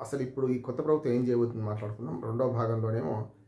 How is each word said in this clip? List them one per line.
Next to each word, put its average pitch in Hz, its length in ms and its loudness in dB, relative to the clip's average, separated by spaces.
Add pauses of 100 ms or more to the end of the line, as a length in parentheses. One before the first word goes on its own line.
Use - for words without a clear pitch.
అసలు 131 200 -4
ఇప్పుడు 131 260 -2
ఈ 127 120 2
కొత్త 123 260 -4
ప్రభుత్వం 151 280 4
ఏం 123 140 2
చేయబోతుందో 117 380 2
మాట్లాడుకున్నాం. 107 600 -4
రెండో 120 240 0
భాగంలోనేమో 113 800 0 (180)